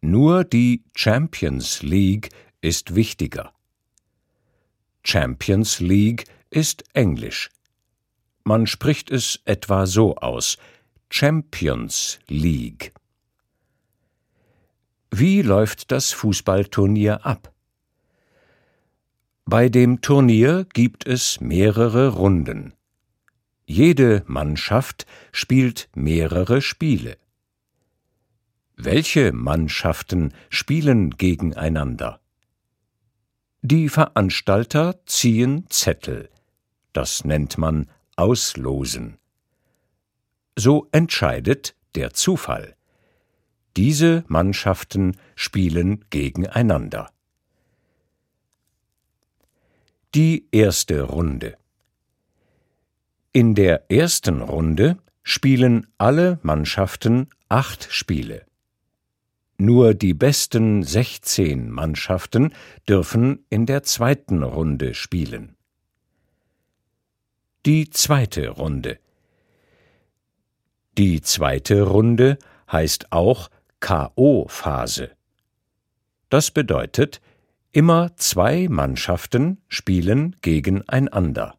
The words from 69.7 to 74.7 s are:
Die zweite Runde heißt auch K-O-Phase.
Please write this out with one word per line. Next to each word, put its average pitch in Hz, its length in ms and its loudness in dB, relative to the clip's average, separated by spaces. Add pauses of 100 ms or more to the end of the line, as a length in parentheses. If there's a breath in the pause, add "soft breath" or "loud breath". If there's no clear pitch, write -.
Die 92 240 2
zweite 71 640 0
Runde 117 540 4 (320 soft breath)
heißt - 440 -2
auch 87 360 2 (300)
K-O-Phase. 71 1300 -2 (1160)